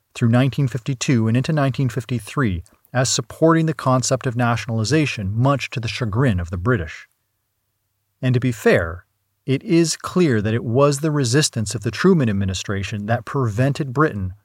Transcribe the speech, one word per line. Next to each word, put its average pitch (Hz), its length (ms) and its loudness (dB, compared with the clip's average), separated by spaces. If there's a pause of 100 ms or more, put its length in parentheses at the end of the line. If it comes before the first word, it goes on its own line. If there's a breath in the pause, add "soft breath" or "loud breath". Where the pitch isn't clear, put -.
(120)
through 120 160 2
nineteen 131 400 2
fifty-two 123 600 0
and 113 80 2
into 135 160 0
nineteen 139 360 0
fifty-three 117 720 -4 (300 soft breath)
as 127 160 2
supporting 160 580 2
the 160 80 0
concept 127 520 0
of 120 100 -4
nationalization, 113 1000 -2
much 131 340 0
to 123 100 -8
the 113 80 -4
chagrin 110 500 0
of 82 120 -6
the 95 60 -6
British. 90 520 -2 (1120)
And 127 120 2
to 123 60 2
be 127 120 0
fair, 92 500 0 (440)
it 135 160 0
is 165 340 2
clear 147 440 0
that 107 140 0
it 120 100 -2
was 135 360 2
the 156 100 0
resistance 135 640 0
of 104 80 -8
the 117 80 -4
Truman 156 400 2
administration 98 760 -4
that 113 200 -2
prevented 131 640 -2
Britain 101 400 0 (120)